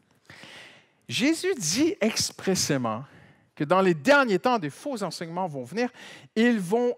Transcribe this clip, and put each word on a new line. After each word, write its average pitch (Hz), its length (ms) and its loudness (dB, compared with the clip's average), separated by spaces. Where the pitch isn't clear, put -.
Jésus 320 480 0
dit 214 420 0
expressément 143 1040 -2
que - 80 -4
dans 180 180 4
les 185 140 4
derniers 240 420 4
temps, 247 220 2
des 151 100 -4
faux 240 320 -8
enseignements 175 460 -6
vont 139 160 -8
venir. 220 260 -4
Ils 233 240 4
vont, 233 380 0